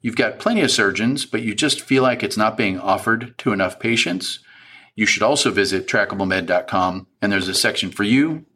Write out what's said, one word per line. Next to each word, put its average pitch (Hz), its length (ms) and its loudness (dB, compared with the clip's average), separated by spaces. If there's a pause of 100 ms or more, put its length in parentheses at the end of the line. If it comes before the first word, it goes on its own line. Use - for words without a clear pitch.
you've 113 140 -4
got 110 220 0
plenty 120 220 2
of 131 100 2
surgeons, 110 540 2
but - 160 -4
you 110 140 -4
just 143 260 0
feel 131 220 2
like 123 200 2
it's 104 140 -4
not 110 220 2
being 95 200 0
offered 107 600 -2
to - 140 -2
enough 98 280 -2
patients, 113 600 -2 (560)
you 107 100 0
should 92 160 2
also 123 280 2
visit 95 360 0
trackable 98 420 0
med 92 160 0
dot 90 220 0
com, 92 400 -2 (160)
and 101 100 0
there's 92 160 0
a 92 60 -6
section 101 360 -2
for - 120 -4
you 147 420 2 (120)